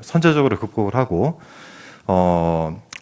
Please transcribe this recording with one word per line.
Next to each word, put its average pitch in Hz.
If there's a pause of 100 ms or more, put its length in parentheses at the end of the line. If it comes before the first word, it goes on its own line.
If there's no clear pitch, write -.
선제적으로 151
극복을 104
하고, 123 (640)
어, 85 (180)